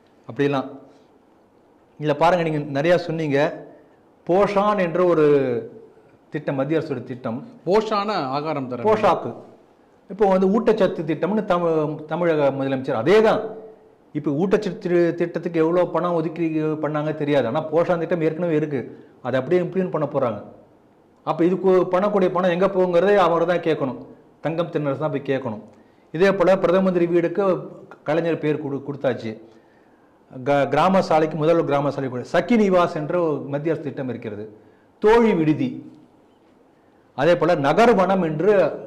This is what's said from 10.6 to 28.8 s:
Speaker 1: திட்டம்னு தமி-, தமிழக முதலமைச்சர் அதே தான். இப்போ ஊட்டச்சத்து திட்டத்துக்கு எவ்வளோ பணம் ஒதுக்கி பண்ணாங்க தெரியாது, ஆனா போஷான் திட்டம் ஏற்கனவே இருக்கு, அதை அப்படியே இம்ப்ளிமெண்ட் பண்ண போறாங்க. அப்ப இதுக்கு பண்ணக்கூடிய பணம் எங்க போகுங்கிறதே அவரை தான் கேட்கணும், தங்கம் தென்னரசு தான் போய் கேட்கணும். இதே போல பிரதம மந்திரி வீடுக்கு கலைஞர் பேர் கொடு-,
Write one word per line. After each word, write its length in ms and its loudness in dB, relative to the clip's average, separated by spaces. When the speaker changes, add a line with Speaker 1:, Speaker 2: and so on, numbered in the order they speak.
Speaker 1:
திட்டம்னு 400 -2
தமி-, 600 -2
தமிழக 460 0
முதலமைச்சர் 520 -2
அதே 180 4
தான். 200 2
இப்போ 180 -4
ஊட்டச்சத்து 840 0
திட்டத்துக்கு 460 -4
எவ்வளோ 240 2
பணம் 300 -2
ஒதுக்கி 340 -2
பண்ணாங்க 560 -2
தெரியாது, 320 0
ஆனா 220 -2
போஷான் 300 0
திட்டம் 240 -2
ஏற்கனவே 320 -2
இருக்கு, 260 -2
அதை 180 -2
அப்படியே 220 0
இம்ப்ளிமெண்ட் 320 -4
பண்ண 180 -2
போறாங்க. 280 -2
அப்ப 200 0
இதுக்கு 260 2
பண்ணக்கூடிய 520 0
பணம் 180 0
எங்க 160 0
போகுங்கிறதே 500 2
அவரை 300 2
தான் 220 0
கேட்கணும், 320 -2
தங்கம் 300 -4
தென்னரசு 280 -2
தான் 120 -4
போய் 220 -6
கேட்கணும். 300 -6
இதே 200 4
போல 260 4
பிரதம 240 2
மந்திரி 240 2
வீடுக்கு 380 0
கலைஞர் 360 -2
பேர் 260 -2
கொடு-, 220 -6